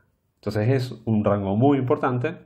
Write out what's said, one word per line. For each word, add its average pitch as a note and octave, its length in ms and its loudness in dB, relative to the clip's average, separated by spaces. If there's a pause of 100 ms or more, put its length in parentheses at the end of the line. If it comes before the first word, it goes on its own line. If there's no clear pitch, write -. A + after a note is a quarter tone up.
(360)
Entonces G#2+ 320 -2
es B2+ 360 -2
un G#2+ 200 0
rango G2+ 300 0
muy C3+ 240 4
importante C3+ 560 -2 (120)